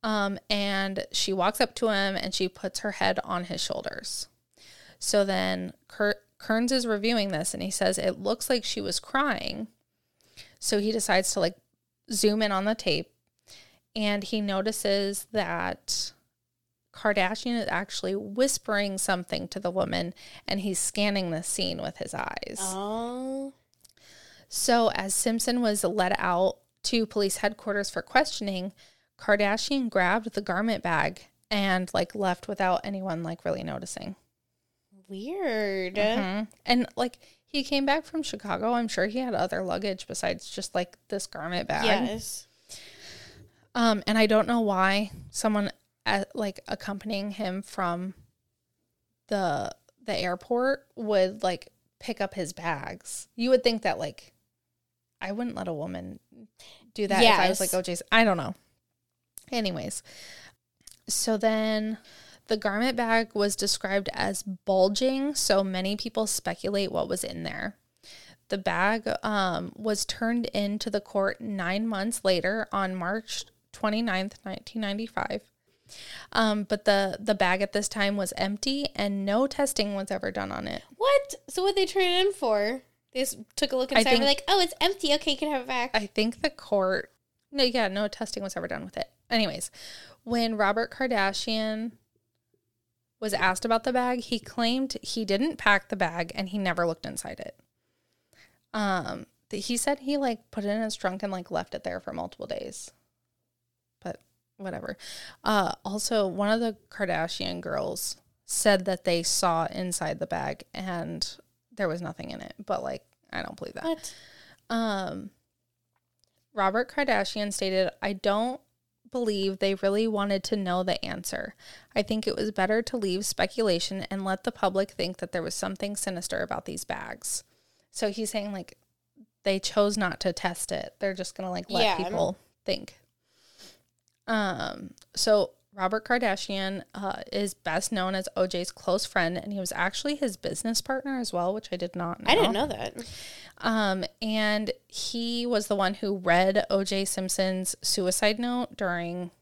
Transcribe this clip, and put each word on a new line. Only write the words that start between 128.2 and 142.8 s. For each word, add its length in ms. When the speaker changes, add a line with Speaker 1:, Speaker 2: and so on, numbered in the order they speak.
Speaker 1:
saying, 220
like, 260
they 140
chose 400
not 220
to 140
test 400
it. 260
They're 140
just 200
gonna, 160
like, 200
let 140
Speaker 2:
Yeah. 120
Speaker 1:
people 420
think. 340
Um, 680
so 360
Robert 300
Kardashian, 800
uh, 280
is 200
best 380
known 240
as 220
O 100
J's 240
close 340
friend, 320
and 140
he 80
was 140
actually 420
his 220
business 440
partner 380
as 140
well, 200
which 180
I 40
did 200
not 260
know. 100
Speaker 2:
I 40
didn't 180
know 140
that. 280